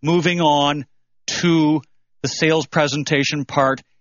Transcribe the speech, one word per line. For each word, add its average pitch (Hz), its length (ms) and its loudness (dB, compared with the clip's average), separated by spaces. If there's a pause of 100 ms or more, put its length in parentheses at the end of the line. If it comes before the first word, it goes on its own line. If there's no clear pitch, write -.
moving 170 400 0
on 147 460 0 (400)
to 156 540 2 (420)
the - 40 -4
sales 160 380 0
presentation 147 800 -2
part 135 360 0 (200)